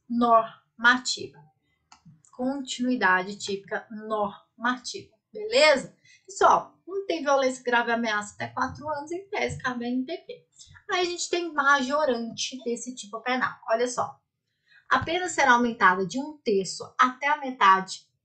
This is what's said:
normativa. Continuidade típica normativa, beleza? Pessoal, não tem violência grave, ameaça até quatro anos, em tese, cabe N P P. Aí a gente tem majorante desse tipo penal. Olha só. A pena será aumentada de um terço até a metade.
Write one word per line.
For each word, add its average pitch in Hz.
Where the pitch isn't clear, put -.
normativa. 233
Continuidade 247
típica 196
normativa, 220
beleza? 226
Pessoal, -
não 392
tem 330
violência 269
grave, 240
ameaça 220
até 226
quatro 262
anos, 302
em 359
tese, 240
cabe 240
N 254
P 330
P. -
Aí 370
a 359
gente 349
tem 349
majorante 269
desse 240
tipo 208
penal. 247
Olha 233
só. -
A 262
pena 349
será 277
aumentada 208
de 190
um 302
terço 196
até 254
a 294
metade. 202